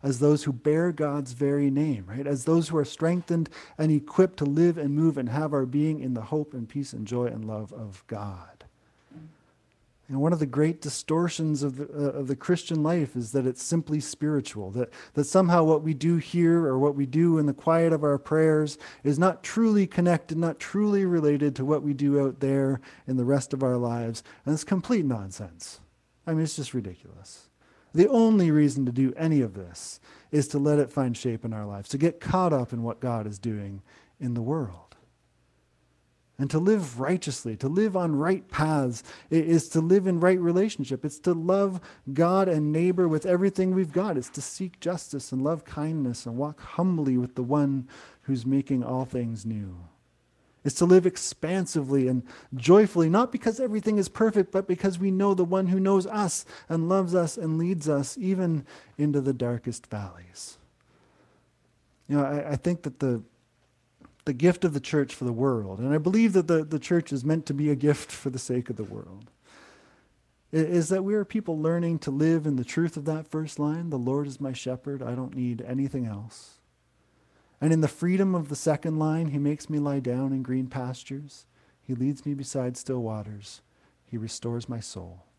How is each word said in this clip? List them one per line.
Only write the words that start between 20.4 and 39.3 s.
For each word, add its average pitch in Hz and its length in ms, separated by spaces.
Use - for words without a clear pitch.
truly 202 460
related 147 500
to 131 80
what 147 180
we 147 120
do 143 260
out 135 220
there 135 400
in 131 80
the 127 80
rest 135 300
of 135 100
our 127 140
lives. 117 440
And 147 100
it's 156 120
complete 190 400
nonsense. 98 760
I 165 60
mean, 160 100
it's 151 140
just 143 160
ridiculous. 95 760
The 180 160
only 220 420
reason 147 360
to 123 40
do 131 240
any 160 240
of 110 140
this 90 480
is 147 200
to 147 100
let 147 180
it 131 140
find 127 240
shape 117 300
in 113 80
our 107 120
lives, 101 220
to 139 100
get 165 220
caught 185 320
up 127 220
in 117 100
what 117 160
God 117 280
is 101 120
doing 101 420
in 123 140
the 120 80
world. 117 460
And 135 100
to 156 80
live 170 420
righteously, 135 580
to 135 100
live 190 280
on 170 200
right 180 340
paths, 147 540